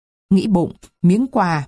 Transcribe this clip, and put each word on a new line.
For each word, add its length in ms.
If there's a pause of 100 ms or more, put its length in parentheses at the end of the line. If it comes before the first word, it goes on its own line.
(300)
Nghĩ 180
bụng, 260 (280)
miếng 260
quà 400